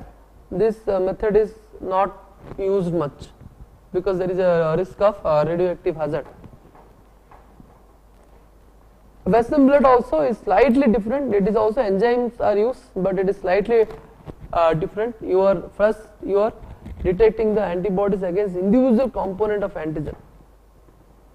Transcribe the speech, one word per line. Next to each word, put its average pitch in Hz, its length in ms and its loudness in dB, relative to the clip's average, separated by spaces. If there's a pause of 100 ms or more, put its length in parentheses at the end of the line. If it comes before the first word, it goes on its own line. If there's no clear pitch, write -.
(500)
this, 214 380 -2
uh, 190 140 0
method 190 340 -2
is 214 180 2 (280)
not 190 560 -4 (200)
used 190 360 -2
much 151 340 -6 (640)
because 180 260 -2
there 180 140 -2
is 180 80 -4
a 170 380 2
risk 185 240 -4
of, 202 240 2
uh, 151 200 2
radioactive 170 520 -2
hazard. 151 280 -6 (3000)
Western 240 420 4
blot 285 160 6
also 262 380 4
is 254 160 0
slightly 247 500 2
different. 233 480 -2
It 196 120 2
is 208 100 0
also 220 240 0
enzymes 233 580 0
are 202 180 0
used, 233 220 -2 (160)
but 190 240 -2
it 190 80 0
is 196 100 -2
slightly, 208 480 2 (680)
uh, 165 200 2
different. 202 480 -4
You 185 200 0
are 190 200 2 (160)
first, 214 220 0 (260)
you 196 140 0
are 220 140 0 (500)
detecting 214 500 2
the 214 80 0
antibodies 190 600 -2
against 185 320 -2
individual 233 540 2
component 196 540 -4
of 190 100 -6
antigen. 156 420 -8 (1200)